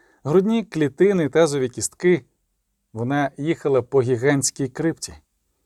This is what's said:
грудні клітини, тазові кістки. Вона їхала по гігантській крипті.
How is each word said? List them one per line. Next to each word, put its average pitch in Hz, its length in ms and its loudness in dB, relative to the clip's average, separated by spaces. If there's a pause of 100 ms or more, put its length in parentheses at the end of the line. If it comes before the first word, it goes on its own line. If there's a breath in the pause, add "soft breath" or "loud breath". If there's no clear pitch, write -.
(240 soft breath)
грудні 196 400 2
клітини, 160 640 0
тазові 143 400 2
кістки. - 560 -2 (680)
Вона 135 440 -2
їхала 143 440 0
по 131 200 2
гігантській 131 680 -2
крипті. 156 460 -4 (520)